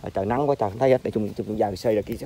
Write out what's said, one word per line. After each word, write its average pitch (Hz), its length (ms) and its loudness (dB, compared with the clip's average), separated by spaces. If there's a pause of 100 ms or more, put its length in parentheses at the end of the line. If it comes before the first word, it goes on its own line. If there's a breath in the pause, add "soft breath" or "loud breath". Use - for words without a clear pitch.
À, 98 120 -8
trời 95 120 0
nắng 131 240 0
quá 143 60 4
trời 107 140 -2
không 98 100 -8
thấy 131 100 4
hết. 123 140 6
Để 107 80 -4
chung, 107 220 -2
chung, 101 140 -6
chung 107 120 -4
giờ 104 160 2
xây 110 200 0
là 101 60 2
kia 117 140 -6 (100)